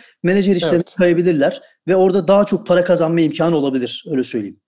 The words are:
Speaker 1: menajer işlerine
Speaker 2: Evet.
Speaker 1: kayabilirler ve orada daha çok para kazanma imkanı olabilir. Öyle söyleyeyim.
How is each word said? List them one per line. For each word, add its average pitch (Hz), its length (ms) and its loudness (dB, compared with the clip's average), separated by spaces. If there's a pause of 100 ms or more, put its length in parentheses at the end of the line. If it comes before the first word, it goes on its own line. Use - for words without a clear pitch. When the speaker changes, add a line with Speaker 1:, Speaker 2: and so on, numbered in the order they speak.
(240)
Speaker 1:
menajer 190 320 2
işlerine 170 200 0
Speaker 2:
Evet. - 220 -2
Speaker 1:
kayabilirler 170 640 2 (260)
ve 180 80 2
orada 185 320 2
daha 196 180 4
çok - 220 -4
para 180 160 2
kazanma 165 380 0
imkanı 160 360 0
olabilir. 131 540 -4
Öyle 131 120 -2
söyleyeyim. 104 440 -8